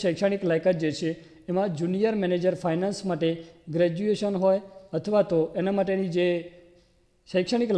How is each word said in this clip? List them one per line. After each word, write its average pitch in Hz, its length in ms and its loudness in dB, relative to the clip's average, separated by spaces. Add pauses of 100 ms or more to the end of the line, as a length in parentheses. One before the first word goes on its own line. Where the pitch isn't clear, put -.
શૈક્ષણિક 196 480 0
લાયકાત 165 320 2
જે 156 80 0 (100)
છે 160 100 0 (400)
એમાં 185 300 0
જુનિયર 190 420 0
મેનેજર 180 400 2
ફાઇનાન્સ 180 360 -2 (120)
માટે 165 200 0 (440)
ગ્રેજ્યુએશન 196 680 0
હોય 190 180 4 (360)
અથવા 208 360 2
તો 170 60 4 (200)
એના 196 200 0
માટેની 190 380 0
જે 175 100 2 (1000)
શૈક્ષણિક 220 500 0